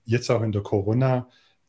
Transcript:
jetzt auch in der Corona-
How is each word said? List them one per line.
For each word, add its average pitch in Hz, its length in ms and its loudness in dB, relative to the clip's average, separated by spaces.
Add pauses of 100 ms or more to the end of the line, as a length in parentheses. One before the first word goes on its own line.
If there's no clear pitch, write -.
jetzt 113 240 -2
auch 113 140 2
in 110 80 -2
der 98 100 -2
Corona- 123 640 0 (420)